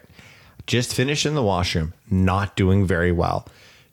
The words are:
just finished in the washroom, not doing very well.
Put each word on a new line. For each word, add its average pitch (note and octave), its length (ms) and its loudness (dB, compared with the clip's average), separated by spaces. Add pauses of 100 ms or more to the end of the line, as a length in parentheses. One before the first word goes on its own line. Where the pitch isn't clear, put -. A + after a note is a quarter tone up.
(680)
just B2 280 -2
finished C#3 300 -2
in D3+ 100 -2
the C#3+ 80 0
washroom, F2+ 520 -2 (160)
not F#2 440 0
doing G2 320 2
very F2 260 0
well. - 360 -2 (440)